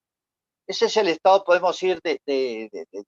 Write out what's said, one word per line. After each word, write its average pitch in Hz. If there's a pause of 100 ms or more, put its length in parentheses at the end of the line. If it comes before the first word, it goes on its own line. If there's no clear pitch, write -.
(640)
ese 208
es 214
el 208
estado, 190
podemos 175
decir, 185
de, 165
de, 123
de, -
de, 101